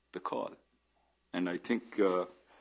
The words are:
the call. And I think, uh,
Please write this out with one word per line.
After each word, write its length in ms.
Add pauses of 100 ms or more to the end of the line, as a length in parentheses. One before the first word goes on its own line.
(140)
the 60
call. 320 (840)
And 140
I 80
think, 420
uh, 260 (360)